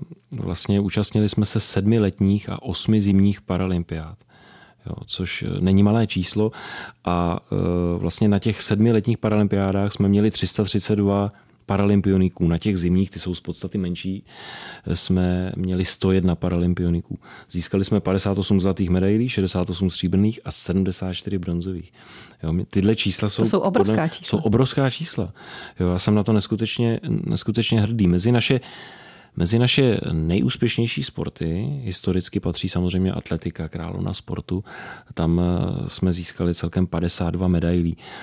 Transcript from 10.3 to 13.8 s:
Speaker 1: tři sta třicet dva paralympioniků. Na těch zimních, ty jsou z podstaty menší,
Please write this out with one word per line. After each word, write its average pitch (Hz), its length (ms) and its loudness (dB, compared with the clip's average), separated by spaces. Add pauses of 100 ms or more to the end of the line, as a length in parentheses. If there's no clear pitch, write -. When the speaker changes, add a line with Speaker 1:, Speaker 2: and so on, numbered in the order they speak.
Speaker 1:
tři - 160 -2
sta - 160 0
třicet 104 320 0
dva 101 360 0 (360)
paralympioniků. 98 800 2
Na 85 100 2
těch 98 200 -2
zimních, 90 320 2
ty - 100 -12
jsou 90 160 -6
z - 40 -8
podstaty - 380 -8
menší, 92 480 -6 (680)